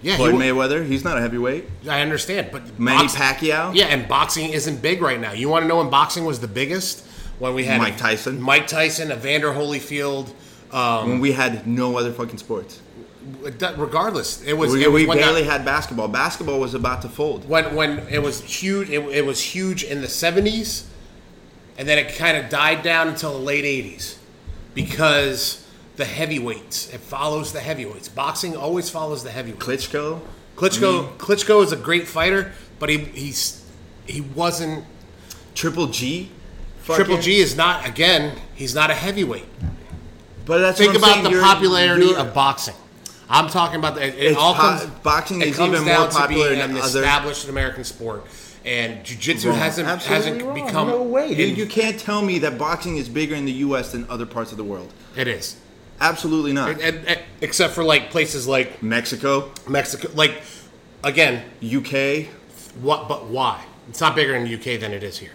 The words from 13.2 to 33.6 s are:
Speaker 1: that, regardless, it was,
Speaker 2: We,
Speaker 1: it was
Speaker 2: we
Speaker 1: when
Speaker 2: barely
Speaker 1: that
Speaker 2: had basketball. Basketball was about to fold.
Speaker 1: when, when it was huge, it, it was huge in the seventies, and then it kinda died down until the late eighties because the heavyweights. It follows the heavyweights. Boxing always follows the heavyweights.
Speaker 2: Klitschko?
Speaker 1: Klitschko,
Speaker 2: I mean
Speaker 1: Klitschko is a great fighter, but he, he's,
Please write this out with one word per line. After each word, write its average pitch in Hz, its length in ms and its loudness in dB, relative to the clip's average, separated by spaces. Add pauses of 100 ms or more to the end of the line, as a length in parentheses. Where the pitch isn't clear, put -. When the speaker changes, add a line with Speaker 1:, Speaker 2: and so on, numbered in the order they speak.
Speaker 1:
that, 175 200 -4
regardless, 151 640 -2
it 147 120 -2
was, 156 180 2
Speaker 2:
We, 135 120 4
Speaker 1:
it 151 60 8
was 156 120 6
Speaker 2:
we 156 40 4
Speaker 1:
when 165 120 4
Speaker 2:
barely 156 240 4
Speaker 1:
that 147 80 0
Speaker 2:
had 135 160 0
basketball. 131 420 -2
Basketball 143 500 -2
was 127 140 -2
about 127 300 -4
to 123 80 -10
fold. 139 360 -4
Speaker 1:
when, 156 280 2
when 147 240 0 (120)
it 147 120 0
was 139 180 -4
huge, 196 480 -4
it, 147 120 -2 (100)
it 143 160 0
was 135 160 -2
huge 185 420 -4
in 143 160 -6
the 127 80 -6
seventies, 202 760 0 (920)
and 135 100 -8
then 151 120 4
it 147 160 0
kinda 156 340 0
died 151 340 2
down 165 260 2
until 156 240 -4
the 135 120 -6
late 143 220 -2
eighties 127 500 -6 (580)
because 143 920 0 (340)
the 135 60 -2
heavyweights. 131 880 -6
It 113 60 -14
follows 151 520 -4
the 147 80 -8
heavyweights. 120 480 -8
Boxing 156 480 -4
always 170 320 -2
follows 151 340 -6
the 123 80 -12
heavyweights. 113 340 -10
Speaker 2:
Klitschko? 147 560 -4 (360)
Speaker 1:
Klitschko, 190 320 2
Speaker 2:
I 180 140 2
mean 135 160 -12
Speaker 1:
Klitschko 208 440 4
is 185 100 4
a - 40 -2
great 165 320 0
fighter, 190 440 0 (260)
but 151 100 -4
he, 151 100 2
he's, 139 640 -6 (440)